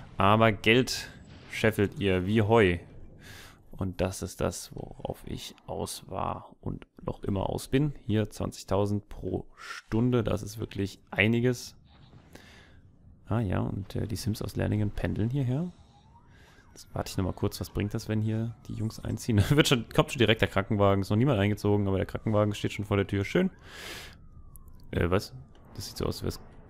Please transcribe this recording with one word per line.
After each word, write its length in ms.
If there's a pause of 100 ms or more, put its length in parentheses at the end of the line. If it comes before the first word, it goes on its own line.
(160)
Aber 360
Geld 580 (400)
scheffelt 480
ihr 260
wie 180
Heu. 360 (960)
Und 280
das 220
ist 180
das, 340
worauf 520
ich 280 (120)
aus 420
war 520
und 260 (160)
noch 220
immer 260
aus 180
bin. 260 (120)
Hier 240
zwanzigtausend 800
pro 380 (100)
Stunde, 680
das 180
ist 160
wirklich 420 (100)
einiges. 640 (1500)
Ah 120
ja, 200
und, 360
äh, 100
die 100
Sims 240
aus 160
Lerningen 360
pendeln 380
hierher. 420 (1040)
Jetzt 180
warte 160
ich 60
noch 80
mal 80
kurz, 260
was 120
bringt 240
das, 120
wenn 140
hier 340 (140)
die 60
Jungs 260
einziehen? 380
<laughs> 100
Wird 180
schon, 220
kommt 240
schon 60
direkt 240
der 60
Krankenwagen, 520
ist 80
noch 80
niemand 240
eingezogen, 480
aber 80
der 80
Krankenwagen 480
steht 220
schon 100
vor 140
der 80
Tür. 180
Schön. 260 (1400)
Äh, 180
was? 260 (400)
Das 120
sieht 100
so 80
aus, 180
als 0
wär's 180 (300)